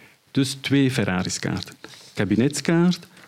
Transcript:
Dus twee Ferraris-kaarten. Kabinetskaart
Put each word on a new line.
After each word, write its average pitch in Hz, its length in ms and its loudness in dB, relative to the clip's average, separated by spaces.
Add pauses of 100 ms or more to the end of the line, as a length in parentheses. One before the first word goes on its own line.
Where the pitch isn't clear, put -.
(300)
Dus 135 300 0
twee 139 300 2
Ferraris-kaarten. 92 840 -4 (400)
Kabinetskaart 147 920 2 (220)